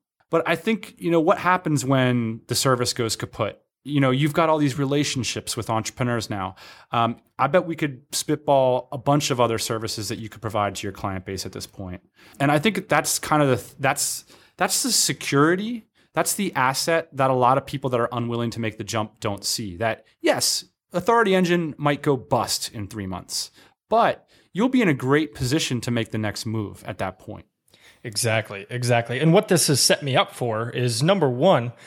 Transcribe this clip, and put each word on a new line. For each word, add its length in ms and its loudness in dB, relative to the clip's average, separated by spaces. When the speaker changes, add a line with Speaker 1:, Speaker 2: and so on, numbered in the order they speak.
Speaker 1:
But 180 0
I 60 2
think, 440 -2
you 120 -2
know, 100 4
what 180 4
happens 460 2
when 640 2
the 80 -4
service 380 2
goes 240 -4
kaput? 440 -6
You 160 0
know, 120 4
you've 200 0
got 160 2
all 100 4
these 200 0
relationships 760 -2
with 140 -4
entrepreneurs 600 -2
now. 240 -6
Um, 240 2
I 120 2
bet 180 2
we 80 -6
could 280 -6
spitball 800 2
a 60 -8
bunch 340 2
of 80 2
other 180 2
services 500 -6
that 120 -6
you 80 -12
could 120 -20
provide 360 -2
to 80 -8
your 80 -6
client 320 -8
base 220 -8
at 60 -14
this 140 -12
point. 360 -14
And 140 2
I 80 4
think 280 -2
that's 300 0
kind 240 2
of 60 4
the, 320 -2
that's, 440 -2
that's 280 -2
the 80 -2
security. 960 0
That's 200 0
the 200 -4
asset 600 0
that 160 2
a 40 2
lot 220 4
of 80 0
people 260 -6
that 80 0
are 140 0
unwilling 380 -2
to 100 -8
make 160 -4
the 80 -10
jump 340 -4
don't 260 -6
see. 340 -6
That, 260 -2
yes, 460 0
Authority 420 4
Engine 440 2
might 240 0
go 140 2
bust 560 -2
in 140 -8
three 200 -8
months, 440 -8
but 400 0
you'll 160 2
be 140 4
in 60 4
a 60 4
great 400 0
position 460 -2
to 100 -4
make 200 -2
the 80 -4
next 260 -4
move 420 -6
at 120 -10
that 200 -6
point. 280 -16
Speaker 2:
Exactly, 640 -2
exactly. 520 0
And 120 6
what 160 6
this 200 4
has 120 4
set 220 2
me 120 -2
up 200 2
for 360 -4
is, 320 -2
number 280 4
one, 420 4